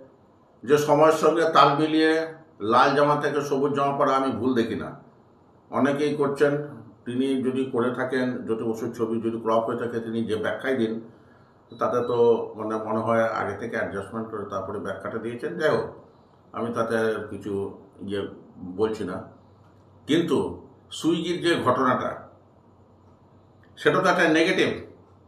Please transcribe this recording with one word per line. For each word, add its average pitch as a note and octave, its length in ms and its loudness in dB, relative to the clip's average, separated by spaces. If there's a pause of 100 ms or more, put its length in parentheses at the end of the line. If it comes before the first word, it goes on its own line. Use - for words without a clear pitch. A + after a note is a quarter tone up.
(680)
যে D3 100 8
সময়ের D3 440 6
সঙ্গে D#3+ 220 4 (120)
তাল C#3+ 120 8 (100)
মিলিয়ে D#3 340 4 (480)
লাল B2 360 4
জামা D3 260 4
থেকে D3 180 0
সবুজ C3+ 340 0
জামা C#3 240 0
পরা C#3 180 2
আমি C3+ 160 0
ভুল B2 220 0
দেখি A2+ 200 0
না, - 160 -8 (800)
অনেকেই C#3 500 0
করছেন। C#3+ 320 2 (540)
তিনি B2 200 -2 (200)
যদি C3 160 -2 (120)
করে B2 200 0
থাকেন, B2+ 320 -2 (200)
জ্যোতি A2+ 180 -2
বসুর A#2 340 -4
ছবি A2+ 220 -2
যদি A2+ 240 -4
ক্রপ A2 220 2
হয়ে A#2+ 160 -4
থাকে, A#2 180 -6
তিনি A2+ 300 -4
যে G#2+ 60 0
ব্যাখ্যাই B2+ 400 -2
দিন, A2+ 160 0 (840)
তাতে A#2+ 200 0 (120)
তো A#2+ 80 0 (380)
মানে G#2+ 180 -4 (140)
মনে A2 180 -2
হয় A2+ 180 4 (160)
আগে G2 200 -4
থেকে A2+ 160 -6
অ্যাডজাস্টমেন্ট G#2 540 -6
করে G#2 220 -8
তারপরে G2+ 340 -6
ব্যাখ্যাটা G2+ 320 -8
দিয়েছেন। A#2+ 400 -6
যাই D3+ 180 2
হোক, A2 100 -2 (640)
আমি A2+ 220 -6
তাতে A2+ 220 0 (340)
কিছু G2+ 220 -10 (540)
ইয়ে G2 160 -4 (580)
বলছি A2 300 -2
না, F#2 60 -6 (920)
কিন্তু E3 320 2 (520)
সুইগির E3+ 540 -2
যে E3+ 80 4 (140)
ঘটনাটা, B2+ 440 2 (1700)
সেটা D3+ 240 4
তো F#3 120 2
একটা F3 160 2 (100)
নেগেটিভ। E3 320 2 (580)